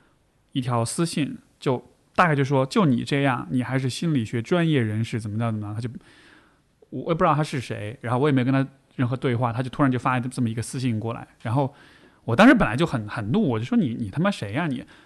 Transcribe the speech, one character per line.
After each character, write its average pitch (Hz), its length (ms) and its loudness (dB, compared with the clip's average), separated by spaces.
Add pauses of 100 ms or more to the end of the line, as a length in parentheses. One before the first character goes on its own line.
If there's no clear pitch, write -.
(520)
一 135 80 -4
条 120 240 0
私 170 200 -2
信， 160 320 -2 (220)
就 127 240 -2 (320)
大 180 140 4
概 147 80 4
就 139 80 2
说 131 260 2
，“就 208 160 4
你 123 160 2
这 139 200 0
样， 131 280 0
你 127 140 0
还 127 120 -4
是 131 140 -2
心 165 240 -2
理 117 100 0
学 117 160 -4
专 165 280 0
业 147 120 4
人 110 240 0
士， 113 160 -4
怎 110 80 -8
么 104 80 -6
着， 117 140 -2
怎 110 80 -4
么 104 100 -6
着。” 107 60 -8
他 107 60 -6
就， 120 80 -6 (1040)
我 131 200 -6
也 165 40 0
不 156 40 -2
知 185 60 2
道 156 100 4
他 151 80 2
是 143 180 -2
谁， 107 400 -8
然 117 140 -2
后 123 60 2
我 151 80 4
也 147 40 4
没 131 120 4
跟 131 80 2
他 135 120 2 (300)
任 127 140 0
何 127 80 -2
对 123 180 0
话， 117 180 0
他 117 80 -4
就 131 80 -4
突 - 140 -4
然 131 80 4
就 127 80 0
发 127 220 0
这 123 200 -6
么 117 80 2
一 113 60 -4
个 113 80 -4
私 - 160 -8
信 120 220 0
过 113 120 -6
来。 120 140 -12 (160)
然 113 100 -4
后 135 220 0 (500)
我 110 120 0
当 220 100 10
时 285 80 12
本 196 140 4
来 107 80 0
就 165 100 2
很， 107 220 -4
很 110 240 -4
怒， 220 100 2
我 120 160 0
就 117 60 -4
说 240 120 -4
，“你， 135 220 2
你 113 100 -6
他 92 120 -4
妈 196 100 2
谁 101 220 -8
呀， 160 160 -4
你？” 127 160 -6 (220)